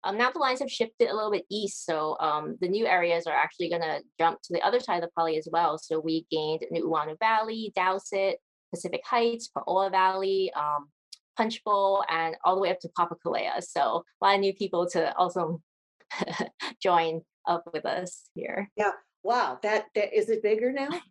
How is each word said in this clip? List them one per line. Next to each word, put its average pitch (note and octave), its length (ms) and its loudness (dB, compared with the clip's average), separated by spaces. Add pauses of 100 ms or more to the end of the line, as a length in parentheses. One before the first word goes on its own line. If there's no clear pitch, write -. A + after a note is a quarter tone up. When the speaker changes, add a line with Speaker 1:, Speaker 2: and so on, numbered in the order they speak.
Speaker 1:
Um, G3 140 -2
now B3 140 4
the E4 80 -8
lines B3+ 200 2
have B3+ 120 -4
shifted - 380 2
a G3+ 60 -2
little G#3+ 160 -2
bit F#3 200 -2
east, G3+ 340 -6
so, D#3 340 -2
um, D#3 420 -2
the F3+ 80 0
new G#3+ 180 0
areas E3+ 400 2
are D3+ 80 0
actually D#3+ 340 0
gonna E3 300 -2 (180)
jump F3+ 260 2
to - 100 -8
the E3+ 80 0
other A#3+ 180 4
side G#3+ 180 -2
of E3+ 40 -2
the E3+ 160 -6
pali E3 200 2
as D#3 140 -6
well. D#3+ 260 2
So D#3+ 220 -2
we D#3+ 320 -2
gained D#3 400 -2
Nu'uanu D#3+ 480 -2
Valley, A3 560 0
Dowsett, G3 640 0 (340)
Pacific E3+ 320 -6
Heights, A#3 500 0
Paoa F#3+ 360 0
Valley, F#3+ 600 2
um, D3 360 -4 (460)
Punch A3 280 -2
Bowl, G3 460 2
and E3 360 -2
all F#3 100 4
the F#3+ 60 2
way F#3 80 4
up F#3 120 0
to F3 160 -10
Papakolea. - 640 -2
So C#3+ 420 0 (180)
a G3 40 0
lot G3 100 6
of G3 40 4
new G3 140 2
people F#3 380 0
to D#3+ 260 0
also E3+ 440 0 (500)
<laughs> - 680 -6
join E3 400 2 (240)
up E3+ 180 0 (100)
with D#3 120 -4
us - 480 -6
here. - 440 -6
Speaker 2:
Yeah. G#3 140 2 (320)
Wow. G3+ 380 0
That, G#3 340 0
that, G#3 220 0
is G#3+ 120 2
it A3 120 2
bigger A3 300 2
now? C#4 180 -2 (220)